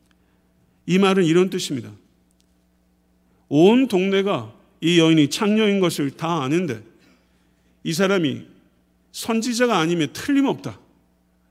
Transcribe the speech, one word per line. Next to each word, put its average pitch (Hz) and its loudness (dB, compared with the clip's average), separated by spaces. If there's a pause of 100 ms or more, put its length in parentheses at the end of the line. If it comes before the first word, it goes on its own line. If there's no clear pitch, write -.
(840)
이 208 0
말은 196 2
이런 175 2
뜻입니다. 135 -8 (1600)
온 208 4
동네가 190 -2 (280)
이 170 2
여인이 160 4
창녀인 208 0
것을 165 -2
다 165 -6
아는데 135 -4 (1000)
이 165 -6
사람이 180 -2 (680)
선지자가 226 -2
아니면 160 0
틀림없다. 269 -4 (720)